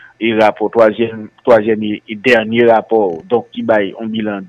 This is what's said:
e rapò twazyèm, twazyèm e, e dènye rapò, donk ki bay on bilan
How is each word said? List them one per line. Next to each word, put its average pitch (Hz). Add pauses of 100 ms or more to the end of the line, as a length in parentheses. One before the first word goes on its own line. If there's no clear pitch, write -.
(200)
e 113
rapò 107
twazyèm, 110 (160)
twazyèm 110
e, 107
e 113
dènye 113
rapò, 107
donk 113
ki 123
bay 107
on 113
bilan 107